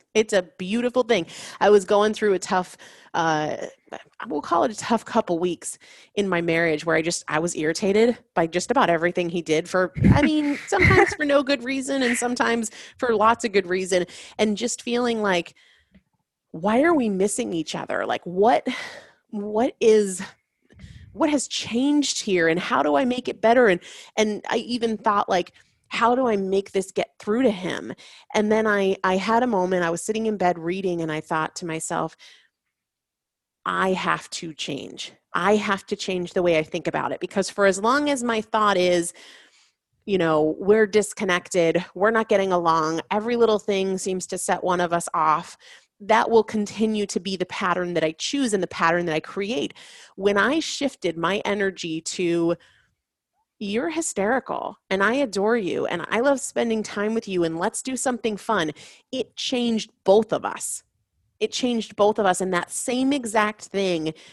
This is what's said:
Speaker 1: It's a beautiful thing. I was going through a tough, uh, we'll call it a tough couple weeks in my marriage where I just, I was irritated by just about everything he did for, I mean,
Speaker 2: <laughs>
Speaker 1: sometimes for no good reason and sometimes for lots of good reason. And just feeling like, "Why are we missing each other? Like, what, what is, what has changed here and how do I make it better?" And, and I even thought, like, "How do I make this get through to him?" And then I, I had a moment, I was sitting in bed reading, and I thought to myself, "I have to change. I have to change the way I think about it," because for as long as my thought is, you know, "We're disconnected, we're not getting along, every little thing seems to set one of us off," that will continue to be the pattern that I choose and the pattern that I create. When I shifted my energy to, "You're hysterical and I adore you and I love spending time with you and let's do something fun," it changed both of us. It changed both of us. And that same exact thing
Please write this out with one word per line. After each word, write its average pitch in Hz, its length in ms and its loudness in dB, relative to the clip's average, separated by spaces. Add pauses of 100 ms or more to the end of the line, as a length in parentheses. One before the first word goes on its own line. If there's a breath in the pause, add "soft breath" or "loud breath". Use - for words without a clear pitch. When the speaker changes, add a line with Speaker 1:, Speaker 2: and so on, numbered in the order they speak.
(120)
Speaker 1:
It's 220 220 2
a 190 80 4
beautiful 233 600 -2
thing. 220 240 2 (340 loud breath)
I 202 100 6
was 202 160 8
going 208 260 4
through 208 220 0
a 185 40 -2
tough, 185 380 -2 (380 loud breath)
uh, 156 420 0 (720)
we'll 294 160 -6
call - 220 2
it 262 60 0
a 214 60 -10
tough - 280 -2
couple 180 340 -2
weeks 175 400 -6 (360 loud breath)
in 202 140 -2
my 175 140 0
marriage 165 420 0
where 160 100 0
I 160 60 2
just, 165 260 -4
I 151 120 -2
was 170 180 -2
irritated 196 640 2 (160)
by 170 120 2
just 175 240 -4
about 240 200 4
everything 170 400 0
he 175 100 -4
did 160 280 0
for, 185 260 0 (180)
I - 100 6
mean, 302 400 0
Speaker 2:
<laughs> - 60 -16
Speaker 1:
sometimes 381 460 4
for 302 100 -4
no 285 180 4
good 277 220 -2
reason 269 380 -2
and 240 160 0
sometimes 233 520 -2 (280 loud breath)
for 240 160 0
lots 220 320 4
of 208 60 -2
good 190 140 2
reason. 185 380 0 (340 loud breath)
And 214 200 2
just 233 240 -4
feeling 240 400 -2
like, 180 320 0 (960 soft breath)
"Why 208 320 0
are 339 120 4
we 254 140 2
missing 202 460 -2
each 160 200 -4
other? 127 300 -4
Like, 113 220 -4
what, 196 400 4 (640 loud breath)
what 214 500 -2
is, 208 400 4 (920 loud breath)
what 302 160 0
has 285 180 0
changed 269 720 0
here 180 280 2
and 165 120 2
how 262 220 0
do 294 140 2
I 277 100 2
make 247 200 -4
it - 140 -8
better?" 233 280 6
And, 180 120 4 (380 loud breath)
and 214 320 0
I 226 80 0
even 226 400 -4
thought, 208 320 0
like, 175 220 0 (360 soft breath)
"How 233 260 2
do 254 120 2
I 220 100 2
make 190 360 -2
this 190 200 -2
get - 260 -2
through 220 240 -2
to 254 80 6
him?" 170 420 -6 (420 loud breath)
And 214 160 2
then 220 160 2
I, 196 380 2
I 185 120 2
had 220 260 2
a 254 40 0
moment, 185 380 2
I 165 60 0
was 170 120 -4
sitting 220 240 -4
in 214 120 -2
bed 180 200 2
reading, 175 440 -4
and 160 100 -4
I 156 80 -4
thought 156 360 -4
to 185 100 -10
myself, 160 500 -6 (1500 soft breath)
"I 185 280 -2
have 175 380 -4
to 165 240 -12
change. - 580 -12 (220)
I 190 220 2
have 208 300 -2
to 208 100 -4
change 180 360 -6
the 185 100 0
way 175 160 4
I 160 40 0
think 156 240 -6
about 143 260 -4
it," - 80 -8
because 190 300 -4
for 202 160 2
as 190 140 2
long 277 300 2
as 262 120 -2
my 226 180 -2
thought 208 360 0
is, 175 360 2 (920 loud breath)
you 196 140 0
know, 156 400 2
"We're 214 280 4
disconnected, 180 1000 0 (100)
we're 196 160 2
not 220 180 0
getting 196 240 2
along, 165 480 2 (100)
every 214 260 -2
little 220 220 4
thing 190 400 -2
seems 185 300 -6
to 185 100 -6
set - 260 -2
one 180 160 0
of 170 120 0
us 170 220 -2
off," 156 420 0 (440 loud breath)
that 214 300 2
will 226 120 6
continue 214 640 -2
to - 140 -4
be 190 160 -8
the 180 100 -2
pattern 180 480 -2
that 160 80 2
I 160 160 0
choose 269 340 -2
and 196 100 2
the 175 40 -2
pattern 170 400 2
that 160 80 0
I 160 60 0
create. 196 520 -6 (440 loud breath)
When 202 200 2
I 226 220 2
shifted 196 580 -4
my 170 280 0
energy 190 560 -2
to, 170 560 0 (1040 soft breath)
"You're 220 300 -4
hysterical 254 880 -4 (120)
and 196 140 2
I 220 100 2
adore 220 420 0
you 156 300 -2
and - 240 -6
I 202 80 0
love 269 220 2
spending 226 420 -2
time 208 320 -4
with 226 140 -6
you 180 160 0
and 165 140 -2
let's 190 240 -4
do 262 140 -6
something 233 400 -2
fun," 175 360 -2 (400 loud breath)
it - 240 -6
changed 233 560 -2 (100)
both 214 300 4
of 143 120 -4
us. - 380 -6 (560)
It 220 140 -2
changed 240 440 -4
both 208 220 4
of 208 80 2
us. 180 140 2
And 190 120 -2
that 175 200 -2
same 262 400 0
exact 220 540 -2
thing 175 480 -2 (180 loud breath)